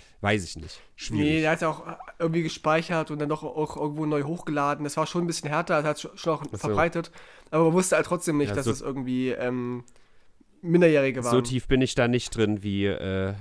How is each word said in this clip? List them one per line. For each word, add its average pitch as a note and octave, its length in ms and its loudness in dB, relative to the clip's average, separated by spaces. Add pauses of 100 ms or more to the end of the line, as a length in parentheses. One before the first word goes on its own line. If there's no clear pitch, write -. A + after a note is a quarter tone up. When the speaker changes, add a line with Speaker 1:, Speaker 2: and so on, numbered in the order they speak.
(200)
Speaker 1:
weiß G#2 240 0
ich - 140 -12
nicht. - 240 -14 (140)
Schwierig. - 300 -2
Speaker 2:
Nee, D#3 160 2
der D#3 100 2
hat D#3+ 100 0
ja E3 80 0
auch D3+ 140 -6 (340)
irgendwie E3+ 240 0
gespeichert D#3+ 680 0
und D3 80 -6
dann D3 100 -2
doch D#3 140 -4
auch D3+ 340 -4
irgendwo D3+ 300 -4
neu D3 160 0
hochgeladen. D3 600 -2
Das C#3+ 140 -6
war D#3 80 2
schon F3 180 -2
ein F3 40 -2
bisschen D#3+ 220 -4
härter, D#3 340 0
das D3+ 200 -2
hat - 160 -14
schon E3 140 -2
auch D3 80 -6
Speaker 1:
Ach D3 100 -10
so. G#2+ 60 -8
Speaker 2:
verbreitet. E3 540 0 (400)
Aber E3 140 4
man D#3+ 80 6
wusste F#3 220 4
halt D#3 120 4
trotzdem E3 300 0
nicht, C#3+ 120 2
Speaker 1:
Ja, G#2 60 0
Speaker 2:
dass D3 100 0
Speaker 1:
so D#3 60 2
Speaker 2:
es C3 100 -2
irgendwie, B2+ 480 -2
ähm, B2 540 -4 (800)
Minderjährige D3+ 600 4
waren. A#2+ 80 0
Speaker 1:
So B2 100 6
tief A#2+ 260 -2
bin C3 140 4
ich C3 120 0
da A#2+ 140 4
nicht A#2+ 280 0
drin G#2 280 2
wie, G2 240 0
äh, F#2+ 540 -2